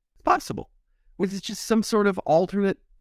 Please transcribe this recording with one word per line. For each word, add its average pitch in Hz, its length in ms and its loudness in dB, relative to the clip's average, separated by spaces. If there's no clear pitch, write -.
It's - 60 -20
possible. - 460 -2
Which 190 160 -2
is 196 80 -6
just - 240 -12
some 220 180 2
sort 208 240 2
of 190 140 0
alternate 185 580 0